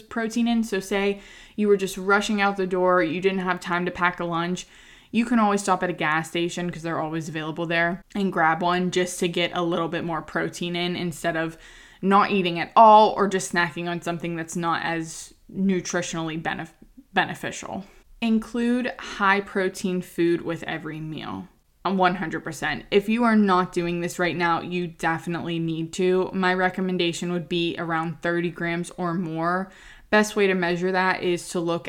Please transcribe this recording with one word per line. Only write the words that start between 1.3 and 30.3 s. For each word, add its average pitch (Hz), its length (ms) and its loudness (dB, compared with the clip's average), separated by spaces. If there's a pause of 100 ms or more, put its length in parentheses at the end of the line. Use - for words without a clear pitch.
you 208 100 2
were 202 100 8
just 190 220 -4
rushing 202 420 2
out 196 160 2
the 190 120 -2
door, 180 340 4
you 160 180 -2
didn't 190 200 0
have 180 180 -2
time 175 260 -2
to 175 60 -2
pack 175 300 0
a 175 40 -4
lunch, 170 440 -4 (420)
you 233 140 2
can 240 160 2
always 202 220 4
stop 185 200 0
at 180 80 0
a 175 40 -4
gas 160 340 0
station 175 420 -4
'cause 160 120 -10
they're 165 180 -4
always 160 280 -4
available 160 380 -6
there 170 380 0 (100)
and 196 180 0
grab 165 300 2
one 180 300 2
just 180 260 0
to 185 80 2
get 170 280 -2
a 180 80 -2
little 170 260 0
bit 170 160 -4
more 165 180 -4
protein 175 540 -4
in 175 180 -2
instead 170 420 -4
of 165 220 -4 (420)
not 190 300 4
eating 175 300 0
at - 160 -6
all 214 400 10
or 196 100 2
just 190 260 -4
snacking 175 360 -2
on 175 120 -4
something 170 360 -4
that's 165 180 -8
not 170 300 -2
as 165 500 -8 (180)
nutritionally 175 880 -2
benef-, 156 340 -6 (380)
beneficial. - 720 -4 (360)
Include 233 800 0
high 196 420 0
protein 190 640 -2
food 170 400 0
with 165 220 -6
every 156 360 -8
meal. 117 480 -10 (360)
Um, 185 120 0
one 185 200 4
hundred 160 280 -6
percent. 151 460 -6
If 202 180 4
you 233 160 2
are 220 120 6
not 185 360 4
doing 175 280 -2
this 170 180 -4
right 170 180 0
now, 170 240 2
you 175 280 -4
definitely 165 680 -4
need 165 360 -2
to. 185 380 2
My 185 220 2
recommendation 180 800 0
would 175 160 -4
be 170 300 -2
around 165 420 -4
thirty 175 300 0
grams 170 460 -4
or 175 180 -2
more. 175 560 -2 (400)
Best 214 260 4